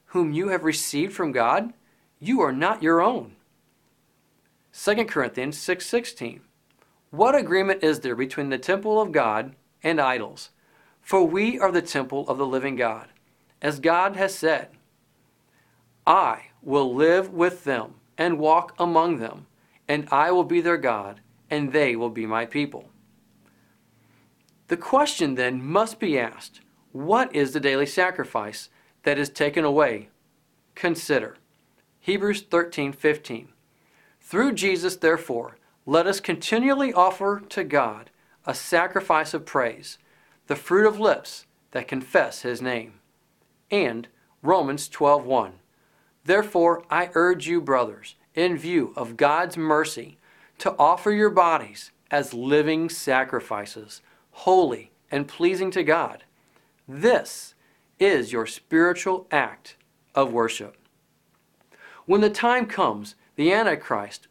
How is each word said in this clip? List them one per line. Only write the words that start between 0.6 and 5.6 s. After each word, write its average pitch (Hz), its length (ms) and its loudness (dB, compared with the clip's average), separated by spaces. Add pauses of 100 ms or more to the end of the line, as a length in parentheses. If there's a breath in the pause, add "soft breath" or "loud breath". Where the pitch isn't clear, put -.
received 156 500 -2
from 160 180 -4
God? 131 420 0 (460)
You 233 220 0
are 143 100 2
not 156 320 0
your 165 180 4
own." 185 340 -2 (1400)
Second 214 360 0
Corinthians 131 500 -4
six - 300 -4